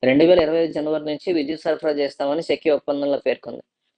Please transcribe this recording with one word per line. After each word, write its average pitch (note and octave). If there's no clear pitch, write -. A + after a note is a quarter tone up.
రెండు C3+
వేల F3+
ఇరవై D#3+
ఐదు E3
జనవరి D3+
నుంచి D3+
విద్యుత్ D#3
సరఫరా D#3
చేస్తామని C#3+
సెకీ D#3
ఒప్పందంలో C#3+
పేర్కొంది. A#2+